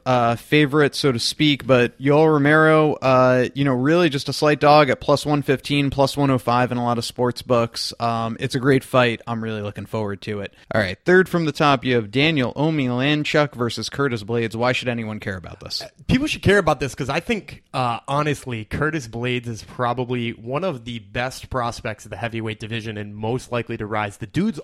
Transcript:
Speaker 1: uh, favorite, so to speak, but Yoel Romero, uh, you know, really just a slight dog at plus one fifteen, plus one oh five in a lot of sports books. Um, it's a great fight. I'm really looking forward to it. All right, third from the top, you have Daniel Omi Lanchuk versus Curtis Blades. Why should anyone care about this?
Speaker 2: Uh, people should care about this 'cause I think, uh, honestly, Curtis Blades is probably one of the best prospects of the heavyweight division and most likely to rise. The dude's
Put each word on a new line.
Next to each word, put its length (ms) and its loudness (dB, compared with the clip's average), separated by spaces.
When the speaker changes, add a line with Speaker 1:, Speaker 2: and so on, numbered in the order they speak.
Speaker 1:
uh, 300 2
favorite, 580 2
so 160 0
to 80 0
speak, 480 0
but 340 4
Yoel 320 4
Romero, 600 4
uh, 640 4
you 80 0
know, 100 2
really 340 4
just 200 -6
a 40 -4
slight 280 2
dog 280 8
at 120 0
plus 260 2
one 160 2
fifteen, 480 0
plus 260 0
one 140 2
oh 80 4
five 320 0
in 80 -4
a 60 -2
lot 120 0
of 80 -4
sports 380 -4
books. 560 -2
Um, 400 -2
it's 160 -6
a 60 -2
great 240 4
fight. 420 2
I'm 160 -4
really 200 -6
looking 220 -8
forward 380 -6
to 200 -6
it. 120 -12
All 80 0
right, 240 -2
third 240 6
from 160 -2
the 60 -2
top, 340 2
you 120 2
have 160 -4
Daniel 420 0
Omi 320 0
Lanchuk 680 0
versus 320 -4
Curtis 340 -4
Blades. 340 -2
Why 140 0
should 160 -2
anyone 320 -6
care 180 -8
about 220 -14
this? 240 -10
Speaker 2:
Uh, 60 -14
people 220 2
should 140 -6
care 160 6
about 200 2
this 160 -6
'cause 140 -6
I 100 -2
think, 460 -6
uh, 320 -2
honestly, 580 -4
Curtis 440 -4
Blades 400 -4
is 160 -10
probably 720 -4
one 280 -8
of 220 -6
the 160 -10
best 500 -8
prospects 540 -6
of 80 -16
the 40 -10
heavyweight 440 -6
division 360 -8
and 200 -10
most 340 -4
likely 260 -4
to 80 -6
rise. 340 -4
The 100 -12
dude's 360 -2